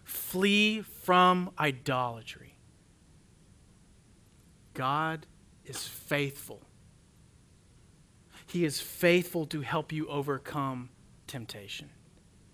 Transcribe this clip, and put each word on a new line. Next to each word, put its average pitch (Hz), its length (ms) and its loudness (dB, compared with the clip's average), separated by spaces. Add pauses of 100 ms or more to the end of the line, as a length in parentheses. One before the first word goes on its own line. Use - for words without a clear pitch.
flee 208 760 2
from 180 800 4
idolatry. 127 960 -2 (2250)
God 156 520 -2 (420)
is - 180 -10
faithful. 139 760 -4 (1900)
He 175 160 0
is 147 160 0
faithful 175 680 2
to 151 140 -4
help 151 300 -2
you 156 160 -4
overcome 139 840 -4 (380)
temptation. 110 600 -12 (640)